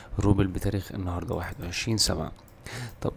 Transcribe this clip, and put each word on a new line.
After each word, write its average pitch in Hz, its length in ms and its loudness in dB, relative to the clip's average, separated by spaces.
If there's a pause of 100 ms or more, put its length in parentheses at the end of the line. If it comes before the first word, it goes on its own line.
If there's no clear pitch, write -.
(180)
روبل 101 280 6
بتاريخ 95 460 -2
النهاردة 87 420 -2
واحد 85 280 -4
وعشرين 90 340 0
سبعة. 80 360 2 (680)
طب - 160 0